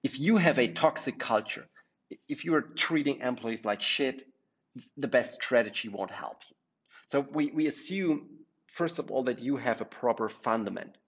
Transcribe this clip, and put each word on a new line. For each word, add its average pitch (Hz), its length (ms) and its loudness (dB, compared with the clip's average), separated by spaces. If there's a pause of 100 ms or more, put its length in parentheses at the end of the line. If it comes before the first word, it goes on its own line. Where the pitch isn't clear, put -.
If - 160 -4
you 196 180 6
have 170 220 6
a 120 80 6
toxic - 500 2
culture, - 500 -2 (640)
if 143 160 -8
you 165 100 2
are 151 60 4
treating 143 600 0
employees 117 440 -4
like 104 160 0
shit, 135 440 -2 (720)
the 135 120 -4
best 120 260 2
strategy 113 560 0
won't 98 220 -6
help - 260 -10 (120)
you. - 60 -20 (520)
So 139 260 0
we, 147 180 2
we 156 160 2
assume, 170 600 -2 (380)
first 165 320 -4
of - 120 -8
all, 131 120 2
that 123 160 0
you 131 180 0
have 117 240 -2
a - 40 -4
proper 113 440 0
fundament 110 680 -4 (100)